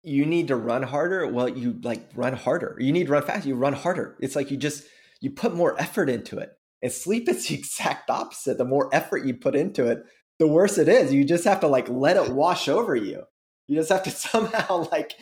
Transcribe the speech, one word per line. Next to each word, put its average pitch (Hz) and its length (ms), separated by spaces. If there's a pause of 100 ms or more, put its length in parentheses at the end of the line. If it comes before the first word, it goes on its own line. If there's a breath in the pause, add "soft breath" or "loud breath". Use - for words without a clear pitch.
you 143 220
need 165 220
to 135 80
run 120 280
harder. 156 440
Well, 123 220
you, 123 340
like, 117 320
run 123 180
harder. - 460
You 135 140
need 175 140
to 139 40
run 143 120
fast. 185 220
You 135 100
run 135 180
harder. 160 480
It's 131 160
like, 139 140
you 139 60
just, 147 280 (340 soft breath)
you 135 120
put 220 220
more 170 280
effort 175 280
into 110 280
it. - 160 (280)
And 123 100
sleep 233 380
is - 180
the 147 80
<laughs> - 20
exact - 520
opposite. - 480
The 123 80
more 135 280
effort - 320
you 127 80
put 147 220
into 143 320
it, 113 160 (360 soft breath)
the 160 80
worse 190 300
it 170 120
is. 185 240
You 139 100
just 170 200
have 196 180
to, 165 60
like, 127 220
let 139 280
it 120 140
wash 156 360
over 185 280
you. 101 280 (440)
You 147 100
just 160 120
have 190 140
to 185 80
<laughs> - 0
somehow, 202 800
like, 156 300